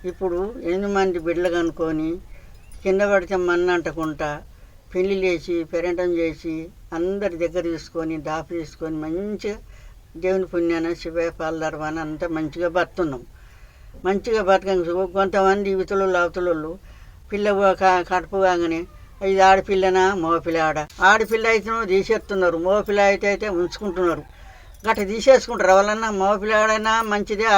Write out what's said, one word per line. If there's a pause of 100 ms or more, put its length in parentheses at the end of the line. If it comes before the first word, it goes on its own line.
ఇప్పుడు (240)
ఎనిమిది
మంది
బిడ్డలు
కనుక్కొని (720)
కింద
పడితే
మన్ను
అంటకుండా (640)
పెళ్లి
చేసి
పేరెంటం
చేసి (380)
అందరి
దగ్గర
తీసుకొని
దాపు
తీసుకొని
మంచిగా (600)
దేవుని
పుణ్యాన
శివ (100)
పాలధర్మాన
అంతా
మంచిగా
బతున్నాం. (840)
మంచిగా
బతకం. (280)
కొంతమంది
యువతులు
లావతులు (640)
పిల్ల (360)
క-,
కడుపు
కాగానే (440)
ఇది
ఆడపిల్లనా
మగపిల్ల
ఆడ, (220)
ఆడపిల్ల
అయితే (160)
తీసేస్తున్నారు,
మగపిల్ల
అయితే,
అయితే
ఉంచుకుంటున్నారు. (600)
గట్ట
తీసేసుకుంటారు.
ఎవరన్నా
మగపిల్ల
ఆడైనా
మంచిదే, (120)